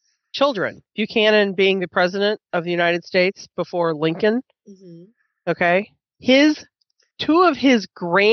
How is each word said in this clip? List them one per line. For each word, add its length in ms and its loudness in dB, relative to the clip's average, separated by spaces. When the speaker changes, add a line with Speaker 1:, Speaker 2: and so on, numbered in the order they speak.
Speaker 1:
children. 500 -4
Buchanan 600 0
being 260 0
the 80 -6
president 520 -2
of 100 -4
the 60 -6
United 340 -2
States 420 -2
before 380 -4
Lincoln. 480 -2
Speaker 2:
Mm-hmm. 380 -20
Speaker 1:
Okay. 400 0
His, 460 2
two 240 2
of 160 2
his 280 2